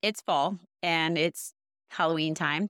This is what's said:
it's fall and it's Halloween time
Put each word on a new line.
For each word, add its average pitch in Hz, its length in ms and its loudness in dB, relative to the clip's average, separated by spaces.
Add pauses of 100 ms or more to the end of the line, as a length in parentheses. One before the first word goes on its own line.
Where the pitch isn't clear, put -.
it's 214 200 -4
fall 175 380 0 (220)
and 165 360 2
it's - 360 -2 (380)
Halloween 160 440 0
time 160 340 0